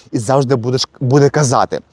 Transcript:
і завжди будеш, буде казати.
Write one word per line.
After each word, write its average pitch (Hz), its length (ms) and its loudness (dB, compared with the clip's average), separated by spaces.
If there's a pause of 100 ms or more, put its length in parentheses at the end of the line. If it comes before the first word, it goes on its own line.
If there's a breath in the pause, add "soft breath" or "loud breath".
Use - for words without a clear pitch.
(120 soft breath)
і 135 60 -4
завжди 131 380 0
будеш, 123 320 -4 (120)
буде 139 300 2
казати. 120 500 0 (120)